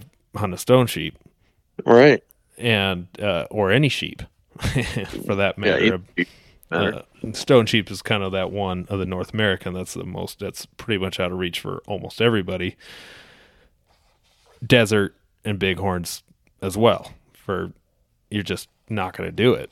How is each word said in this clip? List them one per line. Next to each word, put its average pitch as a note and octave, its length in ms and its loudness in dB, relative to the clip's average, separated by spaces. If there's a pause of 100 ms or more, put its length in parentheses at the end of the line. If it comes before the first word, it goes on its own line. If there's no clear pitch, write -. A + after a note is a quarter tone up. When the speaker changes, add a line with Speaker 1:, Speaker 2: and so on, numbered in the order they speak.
(360)
Speaker 1:
hunt G2 160 -4
a F2+ 60 -10
stone B2 280 4
sheep. D#2 300 -6 (680)
Speaker 2:
Right. B2 360 8 (360)
Speaker 1:
And, G2 480 0 (120)
uh, F#2 320 -2
or G2+ 200 0
any C3+ 180 4
sheep - 340 -6 (200)
<laughs> - 160 -20 (680)
for G#2 100 -2
that G2 200 2
Speaker 2:
Yeah, G2+ 80 -6
Speaker 1:
matter. F2 200 2
Speaker 2:
any F#2+ 180 0 (160)
sheep F2+ 100 -2 (420)
matter. F2+ 340 -2 (200)
Speaker 1:
Uh, A2+ 80 -8
stone B2 320 4
sheep G#2+ 260 0
is F#2+ 120 -10
kind G#2 200 -2
of F#2+ 100 -4
that F#2 180 -2
one F#2 400 -4
of G2+ 80 -2
the F#2 80 -4
North F#2 260 -8
American G2 400 -2
that's F2+ 220 -10
the F#2 100 -10
most, F#2 340 -10
that's - 280 -12
pretty - 340 -6
much F#2 180 -4
out F2+ 140 -2
of F#2 60 -6
reach F2 220 -6
for F#2+ 260 -10
almost G2 340 -10
everybody. F#2 560 0 (1900)
Desert G#2+ 500 4 (300)
and G#2 140 -4
bighorns F#2 640 -2 (380)
as F#2+ 160 -6
well. G#2+ 360 2 (200)
For, F2+ 400 -8 (580)
you're G#2 120 -2
just F2+ 260 -6 (220)
not F#2+ 260 -4
gonna F2 160 -6
do G#2 220 4
it - 180 -8